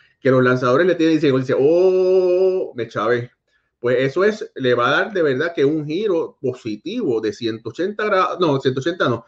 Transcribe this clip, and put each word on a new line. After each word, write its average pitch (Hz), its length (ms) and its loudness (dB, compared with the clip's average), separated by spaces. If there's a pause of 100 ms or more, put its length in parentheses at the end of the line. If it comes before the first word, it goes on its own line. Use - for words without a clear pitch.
(220)
que 131 80 2
los 131 120 4
lanzadores 127 440 2
le 175 80 4
tienen 160 240 2
y - 20 -8
dicen, 139 160 2
dice, 131 220 -2
"Oh, 185 1160 2
me 113 140 -6
chavé", 120 420 -2 (480)
pues 123 220 0
eso 139 240 0
es, 214 320 -2
le 127 180 0
va 120 140 2
a - 20 0
dar 185 240 -2
de 180 80 0
verdad 151 320 -2
que 139 100 0
un 151 220 0
giro 165 520 -4
positivo 127 840 -4
de 107 100 -2
ciento 113 380 -8
ochenta 208 340 -6
grados, 185 340 -2
no, 147 220 0
ciento 135 200 -2
ochenta 170 280 -2
no, 117 200 -4